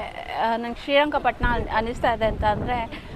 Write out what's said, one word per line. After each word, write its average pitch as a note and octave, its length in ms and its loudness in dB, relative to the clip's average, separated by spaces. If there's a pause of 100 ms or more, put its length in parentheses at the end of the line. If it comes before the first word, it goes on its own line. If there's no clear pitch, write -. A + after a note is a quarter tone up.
(340)
ಆ, A3+ 220 2
ನಂಗೆ A#3+ 280 -6
ಶ್ರೀರಂಗಪಟ್ಟಣ C#4 640 2
ಅನ್-, A3+ 200 0
ಅನ್ನಿಸ್ತಾ A3+ 440 0
ಇದೆ A3 120 0
ಅಂತ G#3+ 200 0
ಅಂದ್ರೆ, G#3+ 580 0 (140)